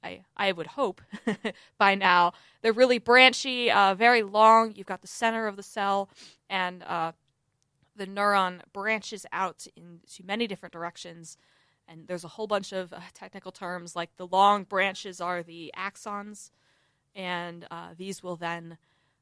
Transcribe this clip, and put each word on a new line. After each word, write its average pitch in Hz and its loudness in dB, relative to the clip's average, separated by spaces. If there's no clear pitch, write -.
I, 185 -14
I 196 0
would 165 -8
hope, 214 -4
<laughs> - -10
by 196 4
now. 180 4
They're 226 2
really 247 4
branchy, 247 4
uh, 196 6
very 233 4
long. 220 6
You've 196 -16
got 185 -8
the 185 -20
center 226 -2
of 202 -6
the 202 -16
cell, 196 -2
and, 180 -4
uh, 165 -4
the 196 -10
neuron 196 0
branches 202 -6
out 180 -6
into 175 -20
many 214 -4
different 185 -10
directions. 170 -14
And 160 -20
there's 175 -8
a 170 -16
whole 214 -10
bunch 202 -2
of, 185 -8
uh, - -16
technical 190 -18
terms, 175 -10
like 170 -8
the 185 -14
long 196 4
branches 190 -4
are 175 -4
the 165 -16
axons, 202 -12
and, 175 -8
uh, 170 -16
these 185 -10
will 180 -8
then, 170 -10